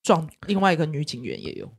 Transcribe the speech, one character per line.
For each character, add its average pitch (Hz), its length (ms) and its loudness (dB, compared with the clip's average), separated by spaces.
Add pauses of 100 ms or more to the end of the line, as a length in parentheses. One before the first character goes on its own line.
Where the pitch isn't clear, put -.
撞 165 260 4 (200)
另 196 120 0
外 190 120 6
一 160 40 4
个 160 80 2
女 151 200 -2
警 123 180 -8
员， - 180 -8
也 - 120 -8
有。 - 140 -12 (120)